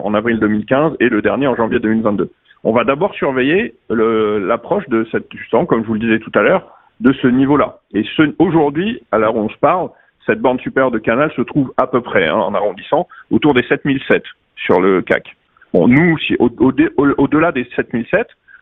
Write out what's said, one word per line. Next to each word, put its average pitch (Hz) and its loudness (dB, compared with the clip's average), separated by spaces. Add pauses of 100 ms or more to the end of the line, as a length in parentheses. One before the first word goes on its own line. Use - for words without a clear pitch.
en 104 -6
avril 110 -2
deux 107 2
mille 107 -2
quinze 143 0
et 123 2
le 107 -2
dernier 107 0
en 120 0
janvier 120 -2
deux 110 -2
mille 113 0
vingt-deux. 101 -2 (320)
On 110 0
va 117 2
d'abord 147 -2
surveiller 147 -2 (140)
le, 110 0
l'approche 156 -4
de 113 0
cette, 107 -6
justement, 117 -2
comme 113 0
je 107 -8
vous 113 -2
le 107 -2
disais 113 2
tout - -18
à 104 4
l'heure, 175 0 (220)
de 127 2
ce 131 0
niveau-là. 135 2 (160)
Et 107 0 (120)
ce, 151 2
aujourd'hui, 165 0 (120)
à 113 2
l'heure 110 0
où 110 -2
on 107 -2
se - -18
parle, 165 0 (360)
cette 110 -2
bande 127 0
supérieure 135 -2
de 110 -2
canal 127 0
se 123 -4
trouve 127 -2
à 127 2
peu 123 -2
près, 90 0
hein, 85 0
en 101 -2
arrondissant, 101 -2 (220)
autour 139 2
des 123 2
sept 147 -2
mille 135 -2
sept 95 2 (320)
sur - 0
le 92 2
cac. - -4 (380)
Bon, 90 4
nous, 156 4
si, - -4
au, 120 2 (100)
au, 131 4 (280)
au, 143 2 (100)
au-delà 151 0
des 123 -4
sept - -6
mille 113 -4
sept, - 0 (340)